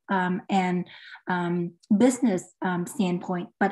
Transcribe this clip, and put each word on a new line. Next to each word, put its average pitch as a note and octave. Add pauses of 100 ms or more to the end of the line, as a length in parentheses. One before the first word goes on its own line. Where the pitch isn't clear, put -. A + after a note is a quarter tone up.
um, F3+
and, F3+ (440)
um, F3 (240)
business, A#3+ (200)
um, F3
standpoint, F3+ (100)
but G3